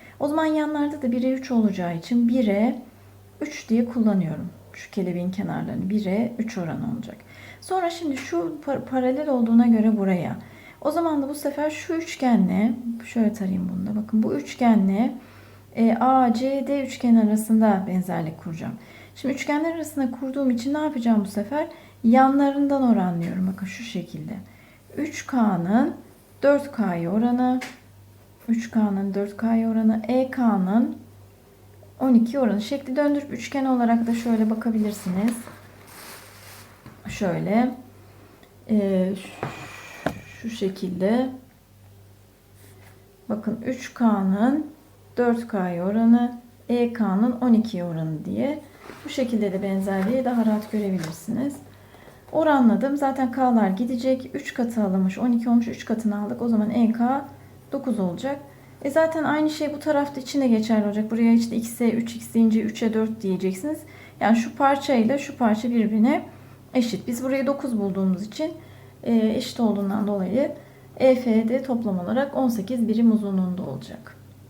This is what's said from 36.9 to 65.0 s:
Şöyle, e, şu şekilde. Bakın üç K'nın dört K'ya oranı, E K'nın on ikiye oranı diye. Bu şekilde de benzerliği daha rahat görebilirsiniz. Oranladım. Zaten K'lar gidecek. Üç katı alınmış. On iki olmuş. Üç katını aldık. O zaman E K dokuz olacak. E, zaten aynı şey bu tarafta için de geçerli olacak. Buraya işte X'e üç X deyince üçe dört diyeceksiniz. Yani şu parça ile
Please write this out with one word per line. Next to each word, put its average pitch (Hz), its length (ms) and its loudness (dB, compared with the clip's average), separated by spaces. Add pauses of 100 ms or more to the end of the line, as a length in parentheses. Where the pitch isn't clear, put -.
Şöyle, 196 600 0 (1000)
e, 196 400 2 (1300)
şu 226 80 -10
şekilde. 190 800 -2 (2000)
Bakın 220 360 -4
üç - 280 -8
K'nın 214 760 2 (500)
dört 240 300 0
K'ya 180 380 -4
oranı, 226 520 4 (320)
E 240 240 0
K'nın 214 380 0
on 240 220 2
ikiye 214 300 2
oranı 160 420 -4
diye. 254 340 -2 (460)
Bu 294 40 -12
şekilde 214 440 -2
de 196 100 -4
benzerliği 196 600 0
daha 240 200 2
rahat 214 260 0
görebilirsiniz. 202 840 -4 (760)
Oranladım. 277 640 4
Zaten 269 340 -2
K'lar 233 380 2
gidecek. 247 640 -2
Üç - 200 -8
katı 233 300 -2
alınmış. 190 340 0
On 247 140 0
iki 233 180 0
olmuş. 233 180 4
Üç - 180 -10
katını 220 380 -2
aldık. 220 180 -6
O 240 60 -2
zaman 214 220 2
E 233 220 2
K 247 340 0 (460)
dokuz 254 280 -4
olacak. 226 400 -4 (420)
E, 277 100 -4
zaten 320 320 2
aynı 302 260 2
şey 294 240 -4
bu 285 60 -10
tarafta 285 420 -2
için 285 200 -2
de 262 60 4
geçerli 220 380 2
olacak. 214 260 -2
Buraya 226 220 4
işte 233 220 2
X'e 226 360 -2
üç 226 240 -2
X - 180 -12
deyince 226 280 4
üçe 220 320 -2
dört 220 280 -2
diyeceksiniz. 190 580 -4 (400)
Yani 220 160 4
şu 233 200 -2
parça 277 380 2
ile 240 240 2